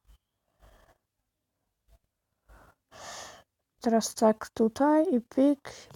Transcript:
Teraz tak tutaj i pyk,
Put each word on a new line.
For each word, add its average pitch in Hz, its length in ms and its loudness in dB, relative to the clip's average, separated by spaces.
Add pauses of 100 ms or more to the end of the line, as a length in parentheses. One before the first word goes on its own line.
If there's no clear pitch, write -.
(3750)
Teraz 226 340 0
tak - 360 0
tutaj 294 640 0
i 240 60 0
pyk, 277 520 0 (240)